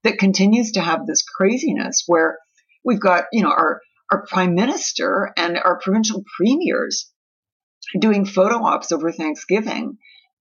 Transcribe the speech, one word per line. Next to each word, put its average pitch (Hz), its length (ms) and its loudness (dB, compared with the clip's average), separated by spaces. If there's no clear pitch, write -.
that 214 160 0
continues 202 540 2
to 185 100 -2
have 165 240 -2
this - 160 -2
craziness - 840 -2
where 160 320 2
we've 220 160 2
got, 180 320 2
you 214 120 2
know, - 60 2
our, - 320 0
our 202 140 -2
prime 180 300 0
minister 202 840 -2
and 175 220 -2
our 175 180 2
provincial 214 460 0
premiers - 720 0
doing 202 260 2
photo 196 300 2
ops 165 360 -2
over 165 200 -2
Thanksgiving 165 880 -6